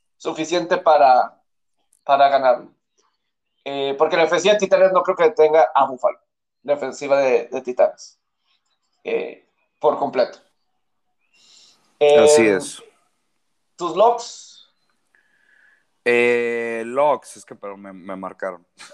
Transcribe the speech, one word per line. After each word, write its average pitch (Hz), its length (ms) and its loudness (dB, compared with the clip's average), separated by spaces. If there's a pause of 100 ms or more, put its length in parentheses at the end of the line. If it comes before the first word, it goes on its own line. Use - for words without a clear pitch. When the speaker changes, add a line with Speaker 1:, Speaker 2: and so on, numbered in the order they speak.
(160)
Speaker 1:
suficiente 170 640 -6
para, 131 640 2 (640)
para 139 240 2
ganarlo. 131 440 0 (920)
Eh, 139 340 -6
porque 156 180 0
la 165 80 2
ofensiva 175 300 0
de 208 60 -2
Titanes 190 320 2
no 180 100 0
creo 185 140 -4
que 170 80 0
detenga 156 500 4
a 135 120 2
Buffalo, - 320 -4 (440)
la 143 120 -2
ofensiva 139 440 -4
de, 127 300 0
de 127 140 -8
Titanes. - 580 -4 (840)
Eh, - 440 -8 (320)
por 151 180 -2
completo. 127 400 -4 (1600)
Eh, 147 180 6
Speaker 2:
Así 151 280 6
es. - 360 -2 (960)
Speaker 1:
¿tus 170 200 -8
locks? - 720 -2 (1400)
Speaker 2:
Eh, 120 800 -2
locks, 135 500 -4
es 107 80 -20
que - 100 -20
pero 101 220 -18
me, 98 160 -20
me 95 240 -14
marcaron. 92 500 -12 (260)